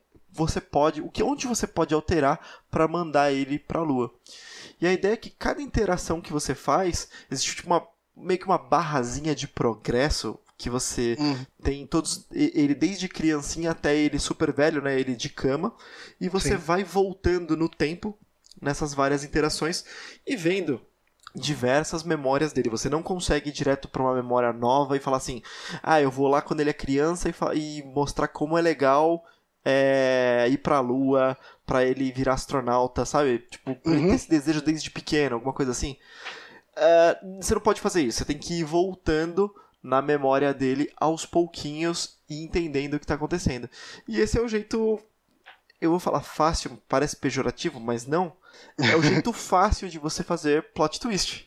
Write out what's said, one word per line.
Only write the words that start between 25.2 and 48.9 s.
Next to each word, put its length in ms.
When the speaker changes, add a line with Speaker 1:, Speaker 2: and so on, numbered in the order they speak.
Speaker 1:
"Ah, 180
eu 100
vou 180
lá 140
quando 180
ele 100
é 40
criança 540
e 40
fa-, 220
e 300
mostrar 440
como 280
é 60
legal, 600
é, 840
ir 80
pra 200
lua, 580
pra 180
ele 280
virar 220
astronauta", 720
sabe? 340
Tipo, 240
pra 180
ele 100
Speaker 2:
Uhum. 80
Speaker 1:
ter 40
esse 160
desejo 320
desde 280
pequeno, 440
alguma 180
coisa 200
assim. 240
É, 420
você 140
não 60
pode 200
fazer 220
isso, 160
você 60
tem 140
que 220
ir 40
voltando 880
na 180
memória 540
dele 420
aos 300
pouquinhos 920
e 140
entendendo 520
o 60
que 60
tá 80
acontecendo. 540
E 120
esse 180
é 40
o 60
jeito, 500
eu 100
vou 100
falar 220
fácil, 640
parece 280
pejorativo, 600
mas 280
não. 260
É 180